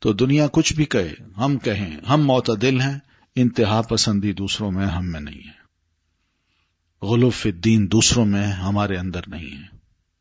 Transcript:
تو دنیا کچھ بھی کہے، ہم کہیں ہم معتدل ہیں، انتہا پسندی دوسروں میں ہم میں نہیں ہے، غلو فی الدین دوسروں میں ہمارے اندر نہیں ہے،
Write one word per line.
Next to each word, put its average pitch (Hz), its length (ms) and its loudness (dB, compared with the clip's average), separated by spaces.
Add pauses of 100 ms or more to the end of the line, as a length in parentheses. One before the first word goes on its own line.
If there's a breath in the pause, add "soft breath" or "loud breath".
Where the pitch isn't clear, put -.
تو 110 140 2
دنیا 139 380 4
کچھ - 200 2
بھی 156 140 0
کہے، 90 260 -2 (240)
ہم 135 220 0
کہیں 101 320 -2 (180)
ہم 147 180 4
معتدل 127 540 2
ہیں، 139 160 -4 (380 soft breath)
انتہا 117 540 2
پسندی 104 460 0
دوسروں 98 360 -4
میں 95 160 -2
ہم 90 240 -4
میں 78 100 -8
نہیں 69 260 -16
ہے، - 100 -20 (1400)
غلو 120 300 4
فی - 180 -4
الدین 101 420 2
دوسروں 110 360 4
میں 101 200 0 (120)
ہمارے 98 380 -2
اندر 90 300 -8
نہیں 85 260 -14
ہے، 71 140 -18 (540)